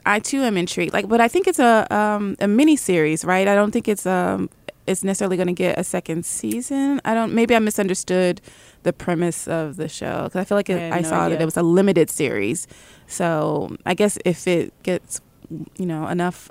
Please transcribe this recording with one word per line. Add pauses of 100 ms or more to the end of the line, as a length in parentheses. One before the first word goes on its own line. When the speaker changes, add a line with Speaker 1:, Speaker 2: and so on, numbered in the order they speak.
Speaker 1:
I
too
am
intrigued.
Like,
but
I
think
it's
a,
um,
a
mini
series,
right?
I
don't
think
it's,
um, (380)
it's
necessarily
gonna
get
a
second
season.
I
don't.
Maybe
I
misunderstood (440)
the
premise
of
the
show
'cause
I
feel
like
it,
Speaker 2:
I
have
Speaker 1:
I
Speaker 2:
no
Speaker 1:
saw
Speaker 2:
idea.
Speaker 1:
that
it
was
a
limited
series. (420)
So (100)
I
guess
if
it (100)
gets, (580)
you
know,
enough